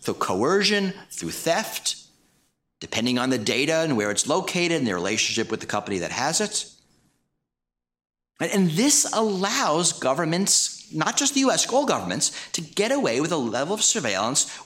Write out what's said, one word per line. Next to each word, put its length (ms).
through 140
coercion, 760
through 220
theft, 640
depending 360
on 120
the 80
data 380
and 200
where 160
it's 160
located 460
and 120
their 100
relationship 540
with 120
the 40
company 340
that 120
has 300
it. 280
And, 100
and 200
this 420
allows 800
governments, 1000
not 220
just 200
the 40
U 120
S, 200
all 140
governments, 480
to 80
get 320
away 300
with 100
a 60
level 360
of 80
surveillance 680